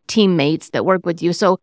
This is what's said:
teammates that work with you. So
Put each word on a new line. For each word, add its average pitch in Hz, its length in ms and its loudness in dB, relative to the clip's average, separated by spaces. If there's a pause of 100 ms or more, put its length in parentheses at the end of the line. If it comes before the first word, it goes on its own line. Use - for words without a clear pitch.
teammates 165 640 0
that 113 140 -4
work 185 220 0
with 170 160 -4
you. 170 100 0
So 185 300 0